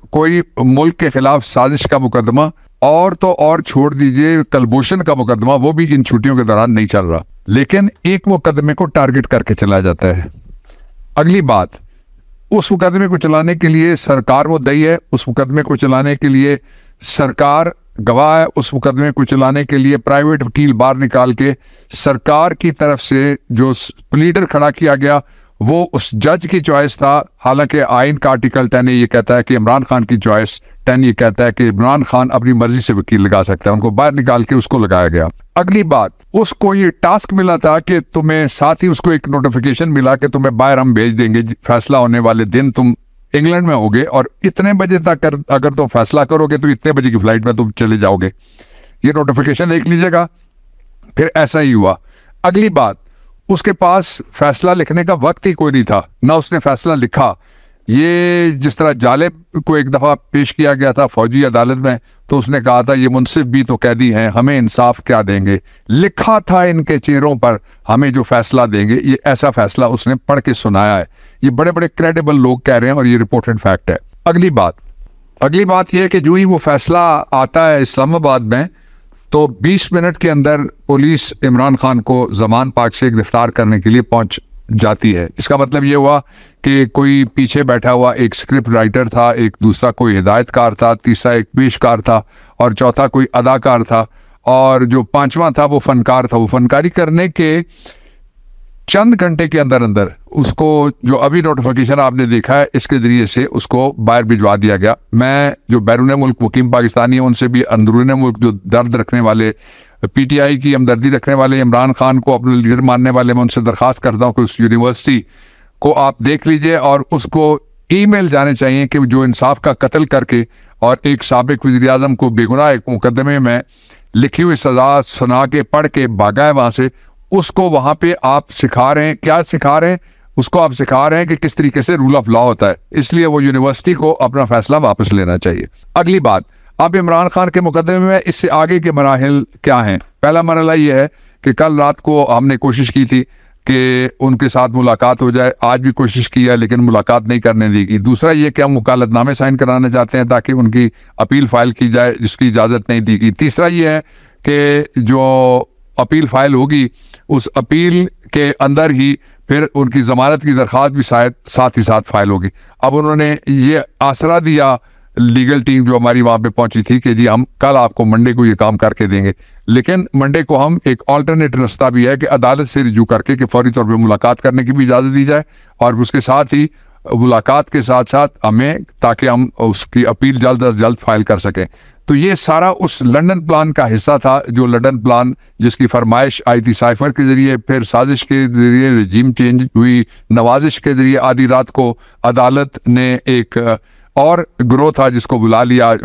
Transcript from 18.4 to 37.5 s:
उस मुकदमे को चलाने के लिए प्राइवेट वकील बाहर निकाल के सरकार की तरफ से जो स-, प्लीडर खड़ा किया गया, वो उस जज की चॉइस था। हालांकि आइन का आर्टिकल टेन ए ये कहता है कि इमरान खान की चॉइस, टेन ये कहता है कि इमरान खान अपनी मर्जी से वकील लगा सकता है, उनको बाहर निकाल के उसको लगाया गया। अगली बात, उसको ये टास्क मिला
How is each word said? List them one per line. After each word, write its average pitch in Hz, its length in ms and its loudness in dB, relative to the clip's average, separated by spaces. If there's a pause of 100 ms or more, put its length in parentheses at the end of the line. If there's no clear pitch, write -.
उस - 280 -6
मुकदमे 139 380 -2
को 139 120 0
चलाने 135 420 0
के 143 120 -2
लिए 135 200 2
प्राइवेट 143 460 0
वकील 139 300 0
बाहर 127 240 0
निकाल 127 360 0
के 135 220 -2 (360)
सरकार 147 640 0
की 165 180 -4
तरफ 147 280 -2
से 139 380 -2 (140)
जो 127 220 0
स-, - 180 -10 (200)
प्लीडर 165 340 0
खड़ा 147 260 0
किया 143 240 0
गया, 143 260 0 (400)
वो 160 220 0 (100)
उस 113 220 -6
जज 160 360 0
की 185 80 0
चॉइस 143 380 -2
था। 143 320 0 (100)
हालांकि 143 400 0
आइन 135 380 0
का 131 140 0
आर्टिकल 127 360 -2
टेन 127 220 0
ए - 20 0
ये 120 140 2
कहता 120 300 2
है 120 80 2
कि 131 120 0
इमरान 120 280 0
खान 127 200 -2
की 113 140 -2
चॉइस, 107 440 -2 (240)
टेन 127 180 2
ये 120 100 2
कहता 117 300 0
है 120 80 0
कि 120 160 0
इमरान 123 360 0
खान 127 260 0
अपनी 127 240 0
मर्जी 117 280 0
से 117 120 -2
वकील 98 280 -2
लगा 98 220 0
सकता 95 260 -2
है, 101 40 2
उनको 107 180 -2
बाहर 139 220 0
निकाल 123 300 0
के 135 120 -2
उसको 113 240 0
लगाया 90 280 2
गया। 82 220 0 (280)
अगली 190 260 0
बात, 131 280 0 (220)
उसको 196 420 0
ये 190 140 2
टास्क 190 440 -2
मिला 185 240 0